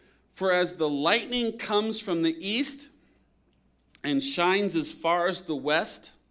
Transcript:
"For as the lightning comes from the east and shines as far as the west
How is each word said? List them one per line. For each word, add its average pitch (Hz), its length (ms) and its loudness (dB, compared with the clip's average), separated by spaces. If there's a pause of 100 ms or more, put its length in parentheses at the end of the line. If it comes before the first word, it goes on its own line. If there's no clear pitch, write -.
(320)
"For 185 220 0
as 180 200 2
the 156 140 0
lightning 220 680 0
comes 214 420 0
from 170 220 -2
the 160 180 0
east 214 480 -2 (1160)
and 139 200 2
shines 180 520 2
as 156 180 0
far 170 340 2
as 180 160 -2
the 156 120 -4
west 151 560 -2 (200)